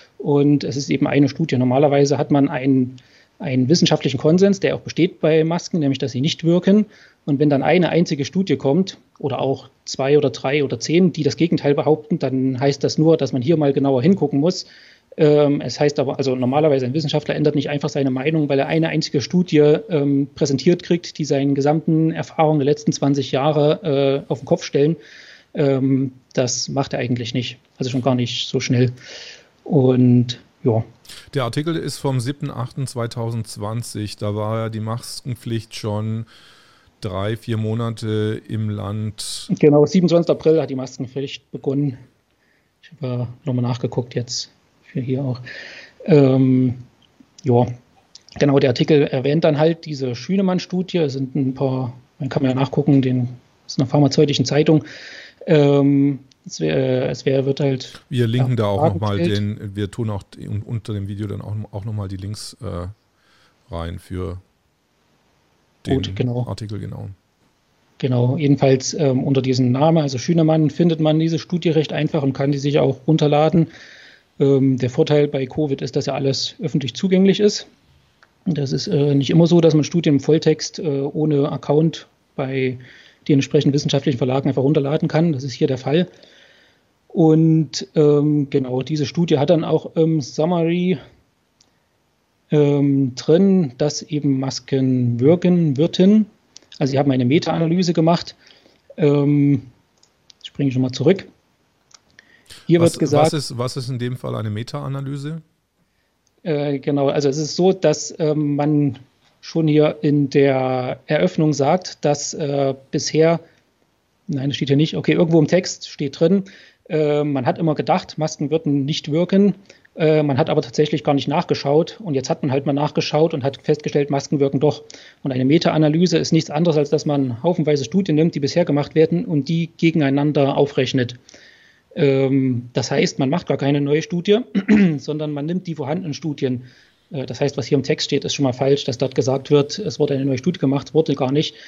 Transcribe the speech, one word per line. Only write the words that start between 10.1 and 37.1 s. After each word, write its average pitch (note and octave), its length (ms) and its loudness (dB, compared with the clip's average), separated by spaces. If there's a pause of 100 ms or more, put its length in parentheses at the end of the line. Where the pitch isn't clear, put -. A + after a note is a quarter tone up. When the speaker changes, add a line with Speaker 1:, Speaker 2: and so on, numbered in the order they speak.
Speaker 1:
oder C#3 140 2
drei C#3 320 -2
oder B2+ 160 -4
zehn, E3 340 2
die D3+ 120 -4
das C#3+ 120 0
Gegenteil D#3+ 380 0
behaupten, D3+ 460 0
dann C3 400 -2
heißt C#3 240 0
das C3 140 -2
nur, D#3+ 180 4
dass C#3+ 160 -4
man B2+ 100 -2
hier D#3+ 140 2
mal C#3+ 160 2
genauer C3+ 280 0
hingucken D3 380 2
muss. F3 280 -2 (500)
Ähm, D3 440 4
es - 200 -8
heißt D3 180 0
aber, C#3+ 200 -2
also C3 180 -2
normalerweise C3+ 500 2
ein B2+ 80 -4
Wissenschaftler D3 400 -2
ändert D3+ 220 0
nicht C#3+ 120 0
einfach D3 200 -4
seine C3+ 240 -2
Meinung, D3 360 0
weil C#3 120 2
er D3 80 -2
eine D#3+ 220 0
einzige D#3 300 -2
Studie, F3 380 0
ähm, C#3+ 800 2
präsentiert D#3+ 480 0
kriegt, - 340 -4
die D#3+ 60 -4
seinen C#3 320 0
gesamten D#3+ 560 2
Erfahrungen D#3 480 0
der C3 60 0
letzten D3 260 0
zwanzig C#3 400 -2
Jahre, C#3+ 960 0
äh, - 20 -8
auf D#3+ 100 -4
den - 60 -14
Kopf E3+ 160 0
stellen. D3+ 320 0 (600)
Ähm, C3+ 580 0 (200)
das - 360 -2
macht C3+ 240 -4
er C3+ 80 -4
eigentlich A#2+ 340 -4
nicht, B2 240 -6 (180)
also B2+ 140 -6
schon B2+ 120 -2
gar C3 120 2
nicht B2 320 -4
so C3 140 -4
schnell. B2 320 0 (720)
Und B2 760 2 (240)
ja. A2 220 0 (500)
Speaker 2:
Der C3+ 100 -4
Artikel D3+ 320 -4
ist D3 220 -8
vom C3 220 -2
siebten C#3+ 300 -6
achten B2 360 -8
zweitausendzwanzig. A#2 1300 -8
Da G#2 180 -4
war G#2+ 240 -4
ja A2+ 120 -6
die A2 100 -8
Maskenpflicht A2+ 920 -8
schon A2 500 -6 (760)
drei, G2+ 360 -4